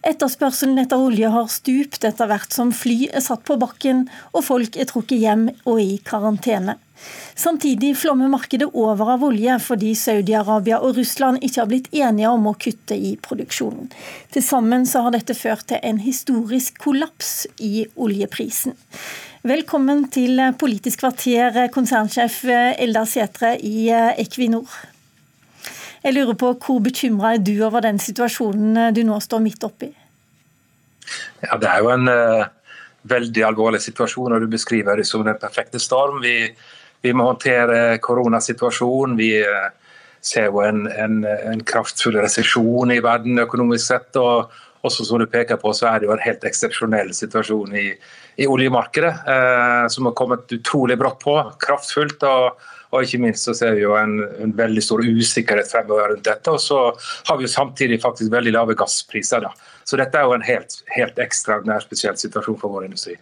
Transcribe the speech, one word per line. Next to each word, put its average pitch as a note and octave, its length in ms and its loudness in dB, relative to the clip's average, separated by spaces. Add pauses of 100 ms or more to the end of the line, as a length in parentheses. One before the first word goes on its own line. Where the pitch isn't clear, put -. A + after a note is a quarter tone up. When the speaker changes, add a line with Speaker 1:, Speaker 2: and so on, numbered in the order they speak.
Speaker 1:
Etterspørselen C4+ 720 0
etter C4 220 2
olje A3+ 320 2
har A#3 180 0
stupt C4+ 560 -2
etter A3 220 -2
hvert G#3 260 -2
som A#3+ 160 2
fly A#3+ 380 0
er C4 160 -2
satt A3+ 220 -4
på C#4+ 120 0
bakken B3+ 460 0 (260)
og E4 140 0
folk B3 340 0
er C4 80 -2
trukket A#3 320 -2
hjem A3 280 4 (180)
og A3+ 180 2
i G3 220 -2
karantene. G#3 720 -2 (600)
Samtidig C#4+ 640 0
flommer C4+ 320 2
markedet C4+ 400 0
over A3 420 2
av B3+ 140 2
olje A#3+ 340 2
fordi G#3+ 380 -2
Saudi-Arabia G#3+ 800 2
og C4 180 0
Russland C4 460 0
ikke C4 180 -2
har G#3+ 80 0
blitt B3+ 220 -2
enige A3+ 400 2
om A3+ 180 2
å G#3 60 -2
kutte - 400 -6
i G3 260 -4
produksjonen. - 720 -8 (400)
Til - 140 0
sammen B3 420 2
så B3 180 0
har A#3 120 2
dette A3 200 -4
ført A3 320 -6
til - 140 -4
en A3 180 -2
historisk B3+ 800 -2
kollaps - 640 -4 (140)
i G#3+ 260 -2 (100)
oljeprisen. A3 840 -4 (680)
Velkommen C#4+ 640 2
til B3+ 280 2 (200)
Politisk B3+ 440 -2
kvarter, B3 600 2 (100)
konsernsjef A#3+ 720 0
Eldar A#3+ 640 2
Sætre A#3 480 0
i A3 320 -2
Equinor. A3+ 800 0 (1300)
Jeg C4+ 120 2
lurer B3 240 2
på, B3 220 2
hvor B3+ 180 0
bekymret G#3+ 560 0
er A3 80 2
du G#3 120 2 (100)
over A3+ 180 0
den G#3+ 160 0
situasjonen A3+ 960 0
du A#3 80 2
nå G#3+ 160 2
står A3+ 240 -2
midt A3 240 -2
oppi? C4 220 -10 (1500)
Speaker 2:
Ja, - 180 -2
det G#2 100 2
er G2+ 140 2
jo A#2+ 80 4
en, B2+ 200 2
eh, A2+ 340 4 (600)
veldig A#2 400 0
alvorlig A2 340 2
situasjon, A#2+ 540 -2
og A2 60 2
du A2+ 100 -2
beskriver G#2+ 460 0
det G#2 100 0
som A2 180 -2
den G#2+ 140 -2
perfekte A2 400 -6
storm. C#3 420 0
Vi, A#2 300 0 (500)
vi B2 120 2
må B2 140 4
håndtere A#2+ 760 2
koronasituasjonen. B2 1120 0
Vi, A2 240 2
eh, G2+ 260 0 (600)
ser A2 220 2
jo G2+ 160 0
en, G#2+ 260 0
en, G#2+ 340 0
en A2 380 -4
kraftfull A2+ 560 -2
resesjon A#2 720 2
i A#2+ 120 2
verden A#2+ 360 2
økonomisk A#2 460 0
sett, - 340 -2
og A#2+ 320 2 (360)
også A#2+ 180 -2
som A2+ 160 0
du G#2+ 80 2
peker A#2 320 0
på, G#2+ 120 0
så A#2 160 0
er A2 100 2
det G#2 80 0
jo G#2+ 80 2
en - 80 -6
helt A2+ 240 -2
eksepsjonell G#2+ 680 -2
situasjon G#2+ 640 -4
i, G2+ 80 -2 (520)
i C#3 100 0
oljemarkedet, C3 680 2 (200)
eh, B2 600 4
som B2+ 160 0
har A#2 80 -6
kommet A#2+ 400 -2
utrolig B2 420 0
brått B2+ 240 -2
på, D3 140 2 (260)
kraftfullt, D3 640 -2
og, B2+ 400 2 (240)
og C3 120 2
ikke B2 200 -2
minst A2+ 240 0
så A2+ 100 -2
ser A2+ 200 2
vi G#2 80 2
jo G#2 140 4
en, G#2+ 200 0 (240)
en G#2+ 140 -2
veldig A2 260 2
stor A2+ 200 0
usikkerhet A2+ 680 2
fremover G#2+ 420 2
rundt G#2 140 -4
dette, A2 260 0
og D3 100 0
så C#3 200 4 (460)
har D3+ 100 2
vi B2+ 80 -4
jo - 80 -4
samtidig C3 480 0
faktisk A2 300 0
veldig A#2 240 2
lave A2+ 220 2
gasspriser G#2 680 -2
da. - 60 -10 (340)
Så C3 120 0
dette C3+ 200 0
er C3+ 80 4
jo B2 80 4
en A2 100 -4
helt, - 360 -2 (140)
helt - 280 -2
ekstraordinær G#2+ 640 -2
spesiell - 340 -4
situasjon G#2+ 400 -6
for G2 160 -8
vår F#2+ 140 -8
industri. F2+ 320 -12